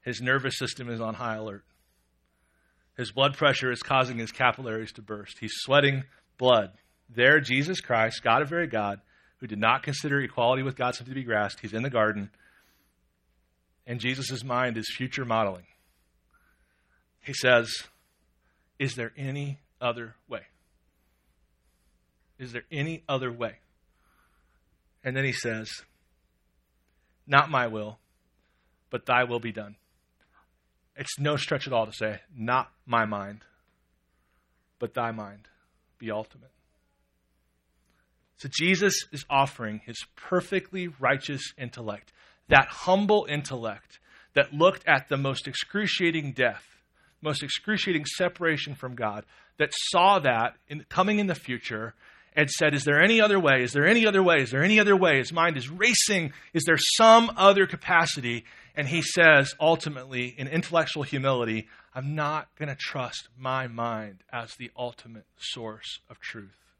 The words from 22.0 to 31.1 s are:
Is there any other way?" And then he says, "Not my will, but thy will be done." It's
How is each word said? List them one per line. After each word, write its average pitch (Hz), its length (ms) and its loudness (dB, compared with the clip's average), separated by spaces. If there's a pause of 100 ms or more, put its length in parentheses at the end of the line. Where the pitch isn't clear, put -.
Is 127 140 -16
there 120 180 -10
any 160 380 -6
other 131 240 -4
way?" 117 280 -10 (1400)
And 131 140 -6
then 135 80 0
he 135 80 -2
says, 110 380 -6 (1600)
"Not 139 240 4
my 127 180 0
will, 107 300 -8 (920)
but 123 160 -8
thy 123 180 4
will 120 160 -4
be 113 120 -8
done." 104 240 -14 (1200)
It's - 220 -10